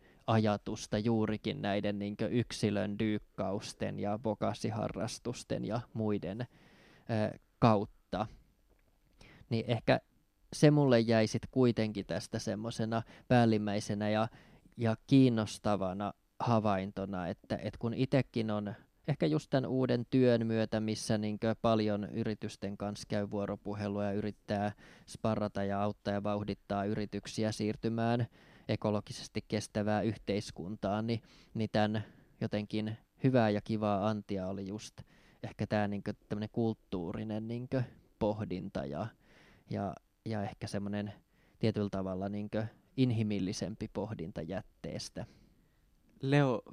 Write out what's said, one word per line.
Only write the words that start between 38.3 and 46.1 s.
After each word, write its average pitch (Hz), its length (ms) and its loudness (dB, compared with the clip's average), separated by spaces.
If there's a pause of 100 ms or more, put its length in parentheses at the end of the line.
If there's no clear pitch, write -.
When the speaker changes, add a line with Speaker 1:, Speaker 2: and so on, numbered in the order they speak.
Speaker 1:
ja, 73 220 -4 (640)
ja, 101 260 -4 (300)
ja 110 180 -4
ehkä - 240 -8
semmonen 101 460 -4 (460)
tietyllä 104 300 0
tavalla 95 400 -4
niinkö 104 380 -4 (300)
inhimillisempi 107 960 0
pohdinta 104 480 -6
jätteestä. 87 840 -10 (960)